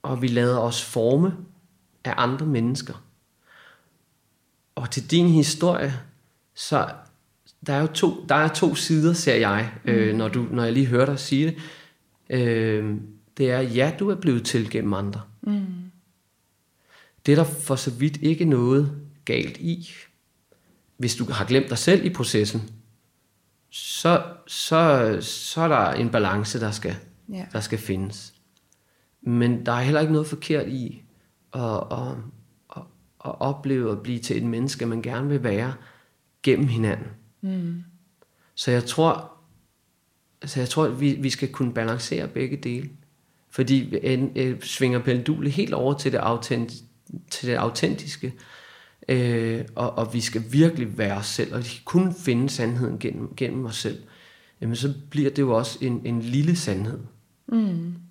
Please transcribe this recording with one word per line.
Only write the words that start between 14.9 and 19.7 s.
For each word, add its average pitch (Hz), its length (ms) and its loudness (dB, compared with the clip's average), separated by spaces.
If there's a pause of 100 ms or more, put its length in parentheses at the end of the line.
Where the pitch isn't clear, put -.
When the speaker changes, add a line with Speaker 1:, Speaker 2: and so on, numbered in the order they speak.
Speaker 1:
andre. 101 280 -4 (200)
Speaker 2:
Mm. 208 240 -2 (1600)
Speaker 1:
Det 139 60 4
er 147 40 8
der 160 80 6
for - 320 -2
så 127 160 -4
vidt 143 260 0
ikke 160 280 2
noget 139 560 4 (240)
galt - 320 -2
i. 170 320 -6 (1080)